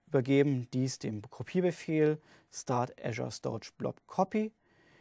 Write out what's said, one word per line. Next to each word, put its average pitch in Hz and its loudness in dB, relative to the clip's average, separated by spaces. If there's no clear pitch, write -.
übergeben 139 2
dies 131 -2
dem 107 -8
Kopierbefehl 156 0
Start 123 -4
Azure 120 -4
Storage - -8
Blob 127 -6
Copy 214 -2